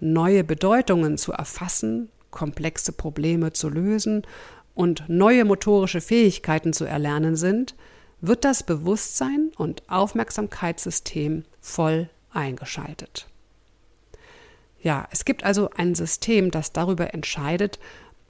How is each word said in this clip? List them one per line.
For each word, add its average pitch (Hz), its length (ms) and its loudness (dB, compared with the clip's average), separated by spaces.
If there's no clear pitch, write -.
neue 165 420 4
Bedeutungen 170 760 2
zu - 160 -4
erfassen, 220 800 -4
komplexe 156 580 -4
Probleme 160 640 0
zu - 160 -2
lösen 208 580 0
und 175 320 2
neue 208 380 6
motorische 196 560 2
Fähigkeiten 175 720 2
zu 151 140 -2
erlernen 151 500 0
sind, 196 400 0
wird 226 240 0
das 269 200 2
Bewusstsein 262 920 -2
und - 320 -6
Aufmerksamkeitssystem 175 1600 -4
voll 160 480 -2
eingeschaltet. - 960 -8
Ja, 147 320 -2
es - 120 -2
gibt - 200 -2
also 202 320 2
ein 175 180 0
System, 185 560 0
das 160 220 -4
darüber 175 420 -2
entscheidet, 160 640 -4